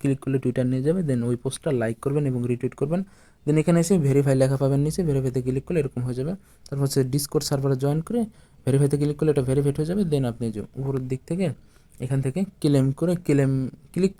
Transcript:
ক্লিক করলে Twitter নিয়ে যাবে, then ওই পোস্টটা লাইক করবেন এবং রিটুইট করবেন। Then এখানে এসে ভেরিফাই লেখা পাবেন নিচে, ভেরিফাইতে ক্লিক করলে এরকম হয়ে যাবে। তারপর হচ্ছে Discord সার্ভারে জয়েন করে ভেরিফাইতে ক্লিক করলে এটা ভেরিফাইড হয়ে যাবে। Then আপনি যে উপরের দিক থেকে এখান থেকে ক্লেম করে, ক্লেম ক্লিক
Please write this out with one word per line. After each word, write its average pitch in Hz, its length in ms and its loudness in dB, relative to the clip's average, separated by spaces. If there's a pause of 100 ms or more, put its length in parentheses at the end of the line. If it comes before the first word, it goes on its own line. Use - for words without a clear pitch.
ক্লিক 139 220 0
করলে 135 200 0
Twitter 127 280 0
নিয়ে 131 160 0
যাবে, 180 220 0
then 123 100 2 (100)
ওই 120 140 2
পোস্টটা - 280 -4 (100)
লাইক 113 240 -2
করবেন 143 260 0
এবং 123 100 -2 (100)
রিটুইট 120 300 -2
করবেন। 160 200 -2 (440)
Then 151 160 2
এখানে 170 220 4
এসে 170 100 2 (140)
ভেরিফাই 139 340 4
লেখা 131 220 2
পাবেন 139 220 2
নিচে, 156 240 -2
ভেরিফাইতে 131 360 0
ক্লিক 131 220 -2
করলে 175 160 0
এরকম 131 220 -4
হয়ে 123 140 -4
যাবে। 151 140 -4 (340)
তারপর 139 180 -2
হচ্ছে 139 160 2 (120)
Discord 143 360 -2
সার্ভারে 139 340 0
জয়েন 143 240 0
করে 233 140 -2 (440)
ভেরিফাইতে 139 360 2
ক্লিক 147 180 0
করলে 156 140 4
এটা 135 160 0
ভেরিফাইড 139 300 2
হয়ে 156 120 -2
যাবে। 202 100 0 (100)
Then 139 200 0
আপনি 120 140 -6 (100)
যে 104 60 -6 (180)
উপরের 135 320 -4
দিক 131 180 -6
থেকে 180 160 -2 (600)
এখান 135 200 0
থেকে 131 140 -2 (220)
ক্লেম 139 260 4 (120)
করে, 175 140 0 (140)
ক্লেম 139 240 4 (420)
ক্লিক 190 260 0